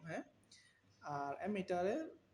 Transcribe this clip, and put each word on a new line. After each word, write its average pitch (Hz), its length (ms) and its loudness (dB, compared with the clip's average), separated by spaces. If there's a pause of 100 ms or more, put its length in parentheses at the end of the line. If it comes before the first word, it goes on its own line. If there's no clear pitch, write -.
হ্যাঁ? 196 140 -4 (800)
আর 139 380 -2
অ্যামিটারের 190 600 2 (340)